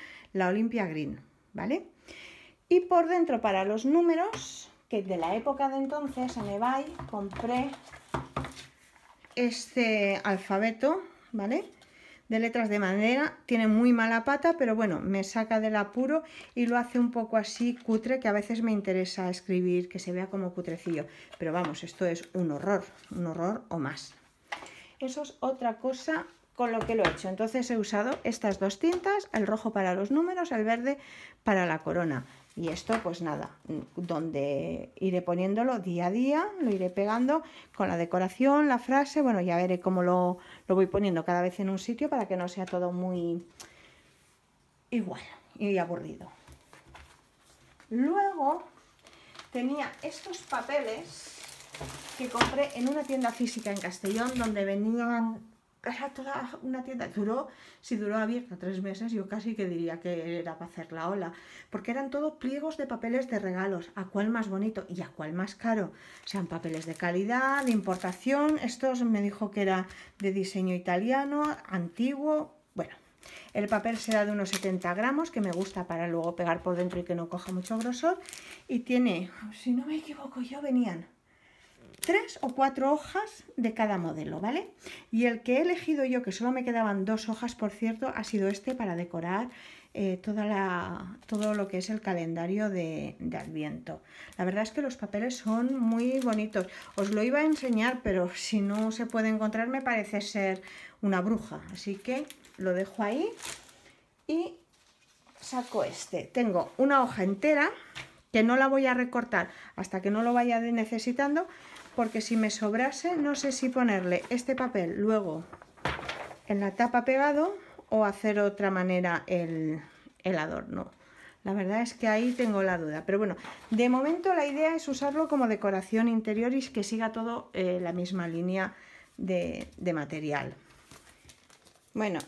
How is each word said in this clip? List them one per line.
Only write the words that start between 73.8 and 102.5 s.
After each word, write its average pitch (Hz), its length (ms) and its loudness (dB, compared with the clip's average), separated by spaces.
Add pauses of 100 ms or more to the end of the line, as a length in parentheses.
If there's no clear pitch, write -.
será 220 260 2
de 208 100 0
unos 196 160 -2
setenta 185 440 -2
gramos, 277 380 0
que 226 100 -2
me 190 100 0
gusta 180 360 -4
para 170 200 -2
luego 170 280 -2
pegar 170 260 0
por 180 140 0
dentro 180 240 -2
y 175 40 -6
que 175 120 -2
no 170 120 -4
coja 185 240 -8
mucho 185 280 -4
grosor, 247 400 0 (480)
y 240 140 0
tiene, 226 500 2 (200)
si - 200 -4
no 269 160 0
me 311 80 -2
equivoco 277 460 -8
yo, 262 200 -8
venían 240 460 0 (960)
tres - 380 2
o 247 140 -2
cuatro 269 360 4
hojas 370 520 -2 (140)
de 226 180 0
cada 208 240 2
modelo, 156 400 -4
¿vale? 254 320 -4 (400)
Y 233 160 4
el 233 160 0
que 247 140 4
he 302 40 6
elegido 330 420 2
yo, 247 200 2
que 196 80 -4
solo 233 200 -2
me 262 140 -2
quedaban 214 400 2
dos 220 240 -2
hojas, 240 240 -4
por 214 160 -2
cierto, 226 460 -2
ha 220 80 -4
sido 196 240 0
este 202 260 -2
para 208 220 -2
decorar, 175 540 -4 (440)
eh, 190 240 0
toda 208 280 -2
la, 185 720 -2 (100)
todo 214 260 0
lo 202 140 0
que 190 100 -4
es 185 140 -4
el 214 100 -4
calendario 175 680 -2
de, 160 480 -4
de - 180 -6
Adviento. 151 640 -8 (380)
La 185 60 0
verdad 196 180 0
es 220 80 -4
que 302 100 -2
los 254 140 -2
papeles 220 420 -4
son 240 400 0
muy 240 440 2
bonitos. 214 440 0 (300)
Os 202 160 0
lo 214 100 2
iba 254 180 4
a 302 40 4
enseñar, 247 580 2
pero 185 320 2
si - 280 0
no 214 300 0
se 226 140 -4
puede 220 220 0
encontrar, 220 400 0
me 262 160 -2
parece 214 380 0
ser 190 420 0 (400)
una 190 180 4
bruja. 196 400 -2 (100)
Así 196 260 -8
que 262 280 -4 (320)